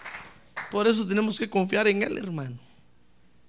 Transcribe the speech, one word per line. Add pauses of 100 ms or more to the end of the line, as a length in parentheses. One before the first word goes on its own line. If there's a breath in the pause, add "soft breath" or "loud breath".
(720)
Por
eso
tenemos
que
confiar
en
Él,
hermano. (920)